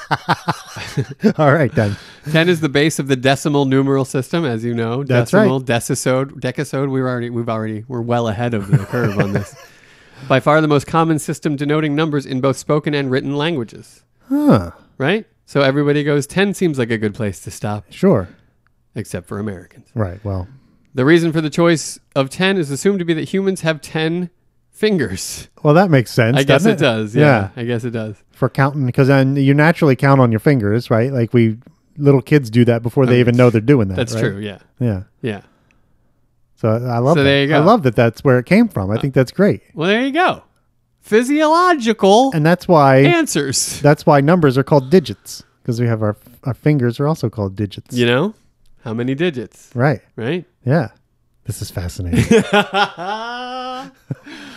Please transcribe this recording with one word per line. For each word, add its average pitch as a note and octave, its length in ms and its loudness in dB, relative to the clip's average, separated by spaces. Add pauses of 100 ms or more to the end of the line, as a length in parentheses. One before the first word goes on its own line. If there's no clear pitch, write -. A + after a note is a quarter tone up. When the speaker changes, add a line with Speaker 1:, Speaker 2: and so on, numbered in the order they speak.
(100)
Speaker 1:
<laughs> - 1300 -4
Speaker 2:
All D3 140 4
right, D3 200 0
then. G#2 240 -2 (340)
Speaker 1:
Ten D#3+ 180 2
is E3+ 120 2
the D#3 80 -2
base D3 300 0
of C#3 100 -6
the C#3 80 0
decimal C#3 500 0
numeral C3+ 380 2
system, D#3 400 -4
as A#2 200 -4
you A#2+ 100 -4
know. A#2 300 -4
Speaker 2:
That's B2 280 0
right. G3+ 120 4
Speaker 1:
Decimal, C3+ 180 0
decasode, B2+ 800 -2
decasode. C3+ 500 -6
We're C3 180 -2
already, A#2+ 220 -6
we've A#2 180 -6
already, A2 400 -6
we're B2 120 -8
well A#2+ 280 -2
ahead A#2+ 260 -4
of G2+ 160 -4
the C3+ 80 2
curve G#2 400 -4
on G2+ 140 -2
this. G2+ 280 -6
Speaker 2:
<laughs> - 680 -20
Speaker 1:
By C3+ 120 2
far D#3 200 2
the D#3 80 0
most D3 180 0
common E3 320 0
system D3 380 -6
denoting D3 380 -2
numbers D3 300 -2
in C3 160 -6
both C3 160 0
spoken D3 380 -2
and C#3 160 -2
written C3+ 260 -4
languages. B2+ 680 -8 (240)
Speaker 2:
Huh. B3 420 2 (260)
Speaker 1:
Right? F3+ 300 -2 (180)
So - 160 -2
everybody C#3+ 440 0
goes, D3 220 -2
"Ten G3 280 -2
seems D#3 240 -2
like A#2 120 -2
a A#2 60 -2
good G#2+ 180 -4
place G#2 280 -6
to - 80 -14
stop." G#2+ 400 -8
Speaker 2:
Sure. C3 380 0 (680)
Speaker 1:
Except G2 320 -10
for G#2 120 -10
Americans. G2+ 560 -12
Speaker 2:
Right, G2 300 -6
well. F#2+ 240 -6 (460)
Speaker 1:
The B2+ 100 -2
reason E3 280 2
for D#3+ 100 -2
the D#3 80 -4
choice E3+ 480 0 (180)
of C3+ 140 -2
ten F#3+ 260 -2
is D3 140 -4
assumed F#3+ 300 -2
to F3 40 -4
be E3+ 100 -2
that C#3+ 140 -6
humans F#3+ 340 -4
have D#3+ 200 -4
ten E3+ 480 -4 (400)
fingers. D3 800 -4 (140)
Speaker 2:
Well, D3 120 4
that F#3 160 4
makes C3 200 2
sense, A#2+ 260 2
Speaker 1:
I C3 60 2
guess C#3 200 2
Speaker 2:
doesn't A3 80 4
Speaker 1:
it G#3+ 40 4
Speaker 2:
it? D3+ 60 -4
Speaker 1:
does. A2 360 -2
Yeah, D3 80 6
Speaker 2:
Yeah. A2+ 320 4
Speaker 1:
I A#2+ 80 -8
guess A#2+ 200 -4
it A#2+ 60 -4
does. A2 260 -8 (140)
Speaker 2:
For - 180 -2
counting, C#3 440 -2
'cause C3+ 160 2
then C3+ 280 2
you C#3 160 2
naturally D3+ 440 4
count C#3 240 4
on A#2+ 120 4
your A2 80 0
fingers, A#2+ 500 0
right? B2 220 0
Like, A#2 220 -2
we, A2+ 240 2 (400)
little C#3 240 4
kids C#3 280 0
do A#2+ 140 4
that A#2 180 2
before B2 240 0
they B2 100 4
Speaker 1:
Um, B2 40 4
Speaker 2:
even A#2+ 160 4
know B2 140 6
they're A2 100 2
doing A2+ 280 2
that, F#2+ 80 -6
Speaker 1:
that's A#2+ 180 -4
Speaker 2:
right? A2 60 -4
Speaker 1:
true, G2+ 180 -4
yeah. G#2 200 -12 (220)
Speaker 2:
Yeah. G#2 220 -2 (200)
Speaker 1:
Yeah. G#2 180 -8 (1160)
Speaker 2:
So A#2 140 -2
I A#2+ 280 -2
love C3+ 180 2
Speaker 1:
So C#3+ 60 2
Speaker 2:
that. C#3 60 4
Speaker 1:
there C#3 180 2
you D#3 80 0
Speaker 2:
I D3+ 40 4
Speaker 1:
go. D3+ 60 4
Speaker 2:
love G#3 200 4
that A#2+ 120 2
that's A#2 280 2
where B2+ 140 4
it B2 80 -4
came G#3+ 220 4
from. F#2+ 220 -4
I G#2+ 60 -2
Speaker 1:
Uh, - 40 -2
Speaker 2:
think C#3 140 -4
that's C3 180 2
great. F3+ 300 0 (120)
Speaker 1:
well, E3+ 140 -4
there A3 140 0
you C4+ 100 -4
go. D4 300 0 (580)
Physiological C4+ 1300 2
Speaker 2:
And D3+ 120 0
that's F3 200 2
why C#3 320 6
Speaker 1:
answers. E3 840 0
Speaker 2:
that's D3 260 2
why D3 140 4
numbers D3 380 2
are C#3 60 2
called C3+ 260 2
digits, - 520 -2 (220)
'cause A#2+ 160 -4
we A#2+ 60 0
have A2 160 -2
our, G#2 140 -2 (280)
our B2 100 -4
fingers B2+ 440 0
are C#3+ 80 0
also D#3 220 -2
called G2+ 280 -6
digits. G#2 400 -8
Speaker 1:
You A#2+ 100 2
know? C#3+ 280 0 (480)
How A#2 100 -10
many B2 220 -4
digits? C#3 600 -6
Speaker 2:
Right. B2 260 0 (160)
Speaker 1:
Right? C#3+ 280 -6 (200)
Speaker 2:
Yeah. B2+ 240 0 (560)
This - 180 -10
is - 80 -12
fascinating. F2 540 -2
Speaker 1:
<laughs> A#3 1700 -2 (680)